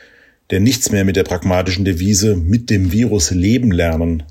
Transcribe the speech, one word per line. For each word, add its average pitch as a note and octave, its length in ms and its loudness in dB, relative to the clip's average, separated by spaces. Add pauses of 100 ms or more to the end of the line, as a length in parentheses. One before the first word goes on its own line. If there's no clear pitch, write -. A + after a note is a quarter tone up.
(500)
der F#2+ 100 0
nichts B2+ 300 0
mehr G2 140 0
mit F#2+ 120 0
der F#2 80 2
pragmatischen F2+ 600 -2
Devise G2 520 0
"Mit G2+ 340 0
dem F#2+ 200 0
Virus G#2 400 0
leben G#2 400 0
lernen" E2 600 -2